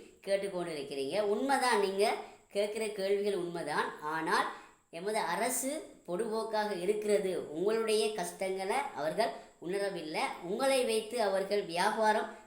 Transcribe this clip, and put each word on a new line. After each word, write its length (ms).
கேட்டுக்கொண்டு 500
இருக்கிறீங்க. 500
உண்மைதான், 580
நீங்க 340
கேட்குற 380
கேள்விகள் 440
உண்மைதான். 680
ஆனால் 440
எமது 280
அரசு 680
பொடுபோக்காக 720
இருக்கிறது. 760
உங்களுடைய 600
கஷ்டங்களை 600
அவர்கள் 560
உணரவில்லை. 520
உங்களை 420
வைத்து 360
அவர்கள் 420
வியாபாரம் 840